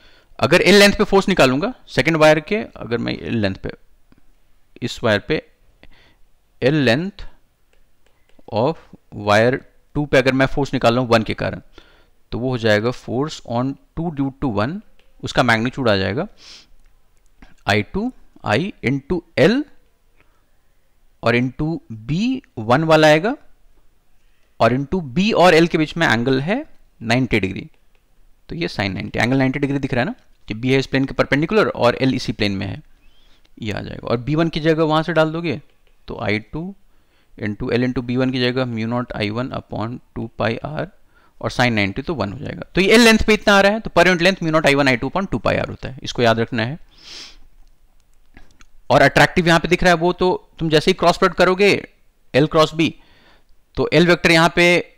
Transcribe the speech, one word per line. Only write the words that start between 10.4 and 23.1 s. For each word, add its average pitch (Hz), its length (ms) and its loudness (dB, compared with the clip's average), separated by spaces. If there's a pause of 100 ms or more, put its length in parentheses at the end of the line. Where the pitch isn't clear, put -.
फोर्स 139 260 -2
निकाल 117 220 2
रहा 127 80 0
हूँ 117 80 -2
वन 113 120 4
के 104 120 -6
कारण, - 260 -6 (720)
तो - 60 -6
वो 127 120 -4
हो 127 80 -4
जाएगा 110 340 2
force 131 440 -6 (160)
on 127 200 -2 (260)
two 170 140 -4
due 139 180 -4 (120)
to 139 120 -2
one, 110 180 -2 (500)
उसका 104 200 -2
मैग्नीट्यूड 120 460 0
आ 101 80 4
जाएगा 98 300 -2 (1400)
आई 104 160 2
टू, 233 280 -6 (340)
I 107 120 2 (260)
into 139 360 -4 (200)
L 220 220 4 (1600)
और 117 140 2
into 131 320 -2 (400)
B 165 140 -2 (360)
वन 120 260 2
वाला 156 240 6
आएगा, 170 280 2 (1200)